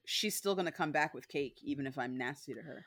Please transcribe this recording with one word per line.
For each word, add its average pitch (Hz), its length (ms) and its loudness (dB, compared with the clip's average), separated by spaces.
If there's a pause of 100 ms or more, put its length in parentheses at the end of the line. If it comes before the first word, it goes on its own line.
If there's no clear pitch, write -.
"She's - 300 2
still 196 200 2
gonna 175 160 2
come 156 200 2
back 151 220 2
with 120 140 -10
cake, 143 340 -2
even 139 240 -2
if 135 140 -4
I'm 127 180 -2
nasty 127 380 -4
to 110 80 -10
her." 151 240 -12